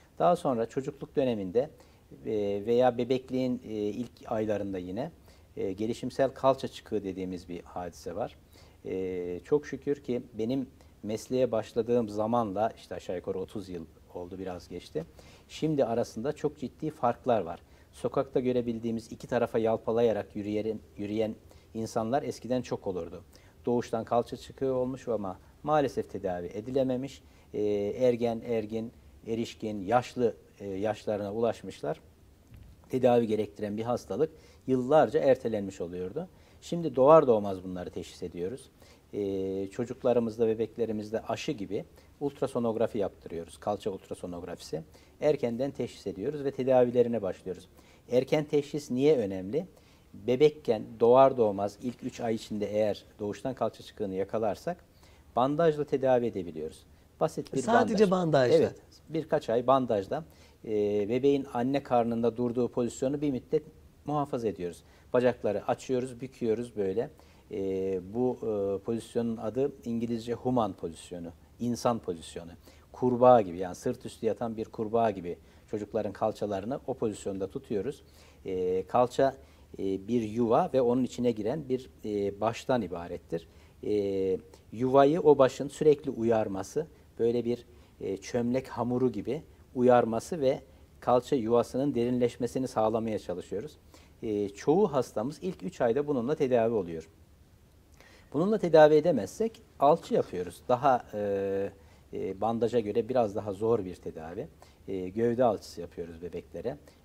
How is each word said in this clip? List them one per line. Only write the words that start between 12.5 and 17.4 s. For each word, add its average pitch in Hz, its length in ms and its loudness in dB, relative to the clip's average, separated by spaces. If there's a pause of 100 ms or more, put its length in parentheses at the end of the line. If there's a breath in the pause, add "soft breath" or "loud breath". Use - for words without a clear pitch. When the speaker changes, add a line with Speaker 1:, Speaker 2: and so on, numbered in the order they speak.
Speaker 1:
işte - 180 -14
aşağı 90 220 -8
yukarı 92 220 -6
otuz 92 300 -8
yıl 87 160 -10 (300)
oldu, 90 240 -12
biraz 92 300 -10
geçti. 117 360 -8 (440 soft breath)
Şimdi 151 360 0
arasında 117 480 -2
çok 147 260 -4
ciddi 147 320 -8
farklar 120 500 2